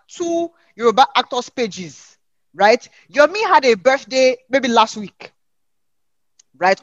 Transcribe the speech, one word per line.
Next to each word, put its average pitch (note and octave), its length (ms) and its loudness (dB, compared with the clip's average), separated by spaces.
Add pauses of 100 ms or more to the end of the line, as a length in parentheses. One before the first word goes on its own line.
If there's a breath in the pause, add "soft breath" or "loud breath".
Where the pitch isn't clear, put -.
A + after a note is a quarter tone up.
two E4+ 420 -6 (240)
Yoruba A#3 400 2
actors' B3 320 -4
pages, F#3 720 -10 (360)
right? G#3 320 0 (240 soft breath)
Yomi D4+ 380 0
had D#4 160 2
a A#3+ 120 2
birthday C4 600 0 (140)
maybe C4 180 -2
last A3+ 300 0
week, - 340 -16 (1300)
right? F#3 260 0